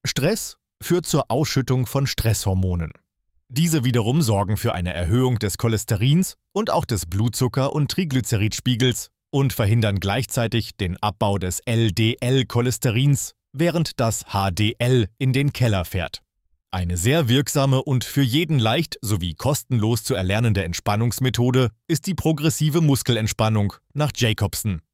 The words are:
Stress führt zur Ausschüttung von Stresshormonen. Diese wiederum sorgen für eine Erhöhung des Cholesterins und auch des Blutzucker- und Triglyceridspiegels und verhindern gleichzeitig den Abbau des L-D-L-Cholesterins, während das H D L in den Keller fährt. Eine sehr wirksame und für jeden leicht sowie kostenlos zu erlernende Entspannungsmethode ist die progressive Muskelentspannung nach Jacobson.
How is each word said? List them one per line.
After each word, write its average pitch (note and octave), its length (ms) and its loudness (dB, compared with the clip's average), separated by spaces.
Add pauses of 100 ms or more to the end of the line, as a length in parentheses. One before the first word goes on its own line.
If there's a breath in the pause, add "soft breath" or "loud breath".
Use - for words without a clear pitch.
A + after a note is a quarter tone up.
Stress D3+ 540 -2 (220)
führt E3+ 260 0
zur - 240 0
Ausschüttung C3 560 0
von C#3 200 0
Stresshormonen. F#2 840 -2 (560)
Diese D#3 360 2
wiederum B2 380 2
sorgen G2+ 340 2
für - 180 -2
eine F2+ 180 -2
Erhöhung A#2 460 2
des G#2 200 -4
Cholesterins A#2 760 0 (160)
und G#3+ 180 -2
auch - 140 0
des G2 220 -4
Blutzucker- A#2 680 0
und D3 180 -2
Triglyceridspiegels B2 1200 0 (200)
und C#3 220 0
verhindern G#2+ 480 2
gleichzeitig A2+ 760 -2
den F#2 260 -4
Abbau G2+ 360 0
des F#2 220 -4
L-D-L-Cholesterins, A#2+ 1700 0 (180)
während D#3+ 480 -2
das A2+ 320 -2
H G2 180 0
D G#2 280 0
L A#2+ 300 2 (100)
in C3 140 0
den C#3 200 0
Keller G#2 320 0
fährt. - 380 -6 (500)
Eine F2+ 240 -2
sehr B2 320 0
wirksame C3+ 540 2
und B2+ 200 -2
für - 200 -2
jeden D3 360 2
leicht A#2+ 440 0
sowie F2+ 320 -2
kostenlos A#2 680 -2
zu C3 100 -2
erlernende G2 500 0
Entspannungsmethode A#2+ 1080 0 (160)
ist D#3+ 200 -2
die F#3+ 80 -4
progressive D#3 680 0
Muskelentspannung A2 960 2 (180)
nach C#3+ 240 0
Jacobson. G#2 640 -2 (140)